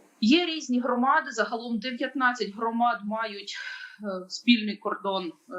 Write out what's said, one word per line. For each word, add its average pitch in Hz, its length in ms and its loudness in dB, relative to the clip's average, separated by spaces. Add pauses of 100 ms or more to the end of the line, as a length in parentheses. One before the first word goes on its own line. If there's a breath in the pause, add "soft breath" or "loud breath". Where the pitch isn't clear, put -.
(220)
Є 311 240 6
різні 277 340 -2
громади, 262 520 2
загалом 226 480 -2
дев'ятнадцять 247 760 -2
громад 233 480 2
мають, 208 540 -6 (460 loud breath)
е, 185 260 -6
спільний 214 480 2
кордон, 196 500 -2
е, 160 40 -6 (280)